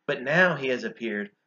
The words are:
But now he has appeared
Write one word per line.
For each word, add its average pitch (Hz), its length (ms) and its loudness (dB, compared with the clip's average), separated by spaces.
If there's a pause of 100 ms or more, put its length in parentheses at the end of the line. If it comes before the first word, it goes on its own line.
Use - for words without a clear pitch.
But 127 160 -2
now 165 340 4
he 135 120 -4
has 120 160 -2
appeared 104 460 -6 (160)